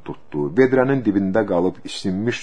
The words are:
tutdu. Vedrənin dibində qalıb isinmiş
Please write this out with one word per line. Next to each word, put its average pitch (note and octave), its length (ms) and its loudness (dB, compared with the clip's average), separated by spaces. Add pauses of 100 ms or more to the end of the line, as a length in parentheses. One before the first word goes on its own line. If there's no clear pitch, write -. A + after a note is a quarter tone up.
tutdu. D2 420 -6 (100)
Vedrənin C3 460 4
dibində G2 480 2
qalıb F2+ 320 2
isinmiş G#2 600 -4